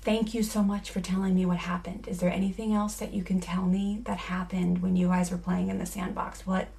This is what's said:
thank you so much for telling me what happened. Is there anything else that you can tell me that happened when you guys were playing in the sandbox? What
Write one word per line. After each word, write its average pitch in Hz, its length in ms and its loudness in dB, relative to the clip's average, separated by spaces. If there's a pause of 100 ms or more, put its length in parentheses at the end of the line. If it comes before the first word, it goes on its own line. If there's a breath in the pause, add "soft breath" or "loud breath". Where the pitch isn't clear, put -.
thank 220 320 0
you 233 80 0
so 214 200 0
much 202 280 0
for 190 100 -4
telling 190 340 0
me 185 120 4
what 175 120 2
happened. 175 500 -6
Is 180 100 -4
there 175 120 4
anything 196 440 0
else 208 220 0
that - 180 -6
you 202 80 0
can 185 180 2
tell 180 240 -2
me 196 400 2
that 196 140 -4
happened 180 640 0
when 185 140 2
you 180 120 4
guys 180 220 2
were 180 80 -2
playing 180 300 0
in 190 100 -2
the 180 80 -4
sandbox? - 600 -6
What 190 220 0 (100)